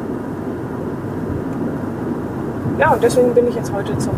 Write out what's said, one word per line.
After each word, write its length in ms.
Ja, 140
und 100
deswegen 320
bin 140
ich 60
jetzt 160
heute 280
zum 180